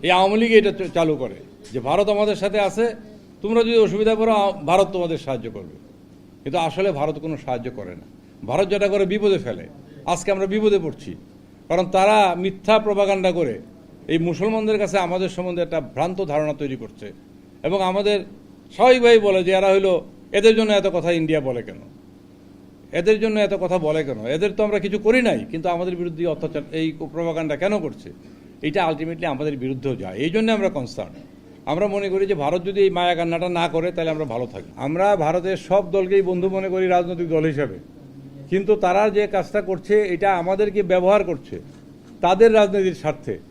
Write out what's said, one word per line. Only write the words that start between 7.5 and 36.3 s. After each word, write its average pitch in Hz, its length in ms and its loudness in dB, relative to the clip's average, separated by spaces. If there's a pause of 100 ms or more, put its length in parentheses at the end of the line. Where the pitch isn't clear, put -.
করে 92 240 -12
না। - 200 -20 (300)
ভারত 175 240 0
যেটা 202 180 2
করে 196 180 2
বিপদে 196 320 2
ফেলে। 123 300 -8 (380)
আজকে 175 260 -2
আমরা 190 140 0
বিপদে 208 340 2
পড়ছি, 135 360 -8 (520)
কারণ 180 180 0
তারা 196 500 4
মিথ্যা 190 440 0
প্রপাগান্ডা 196 520 2
করে 139 280 -2 (480)
এই 160 100 0
মুসলমানদের 214 600 0
কাছে 196 220 0
আমাদের 180 300 -2
সম্বন্ধে 180 320 -6
একটা 165 200 -4
ভ্রান্ত 175 440 -4
ধারণা 151 280 -2
তৈরি 143 220 -6
করছে। 107 380 -16 (500)
এবং 190 180 0
আমাদের 196 380 0 (520)
স্বাভাবিকভাবেই 240 480 6
বলে 196 240 4
যে 180 80 0
এরা 190 200 4
হইলো, 190 340 4 (260)
এদের 220 240 6
জন্য 214 160 2
এত 196 160 2
কথা 170 240 0
ইন্ডিয়া 160 280 0
বলে 127 240 -4
কেন, 98 120 -14 (1160)
এদের 190 280 2
জন্য 214 200 0
এত 202 140 2
কথা 185 240 0
বলে 156 260 0
কেন, 113 220 -6
এদের 165 260 0
তো 214 120 0
আমরা 208 160 0
কিছু 202 200 -4
করি 226 220 4
নাই, 160 300 0
কিন্তু 165 180 -4
আমাদের 175 260 -4
বিরুদ্ধে 170 300 -6
অত্যাচার, 151 360 -4 (100)
এই 160 200 -4
প্রপাগান্ডা 160 640 -6
কেন 196 240 -2
করছে, 127 340 -10 (480)
এটা 160 320 0
ultimately 165 340 -6
আমাদের 143 300 -4
বিরুদ্ধেও 131 380 -4
যায়। 95 220 -10
এই 151 120 -2
জন্য 220 220 0
আমরা 196 180 0
কনসার্ন। 120 440 -8 (520)
আমরা 180 220 -2
মনে 202 220 -4
করি 190 160 0
যে 196 100 -2
ভারত 156 300 -2
যদি 196 160 0
এই 190 80 6
মায়া 175 260 0
কান্নাটা 170 340 -2
না 170 180 0
করে, 165 240 -2
তাহলে 165 200 -4
আমরা 156 140 -4
ভালো 120 220 -6
থাকি। 95 300 -14
আমরা 170 380 2
ভারতের 175 420 -2
সব 185 340 0
দলকেই 196 300 2
বন্ধু 180 280 0